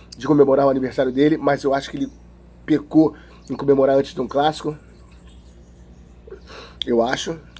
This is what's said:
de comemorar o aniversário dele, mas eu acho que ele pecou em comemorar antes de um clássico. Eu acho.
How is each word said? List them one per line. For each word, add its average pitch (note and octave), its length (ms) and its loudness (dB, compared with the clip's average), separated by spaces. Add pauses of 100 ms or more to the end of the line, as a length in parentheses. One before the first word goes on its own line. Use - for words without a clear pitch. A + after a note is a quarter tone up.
(180)
de - 80 -14
comemorar C#3 400 4
o C#3 40 4
aniversário C3 420 -2
dele, D3 240 2
mas C#3 260 -2
eu C3+ 100 -2
acho C3+ 160 -4
que - 80 -12
ele C#3 140 -6 (560)
pecou D#3 480 2 (340)
em C3+ 60 -8
comemorar C3+ 420 2
antes C#3 160 0
de - 80 -8
um B2 60 -4
clássico. D3+ 500 -4 (2000)
Eu A#2+ 160 0
acho. C#3 380 -4 (200)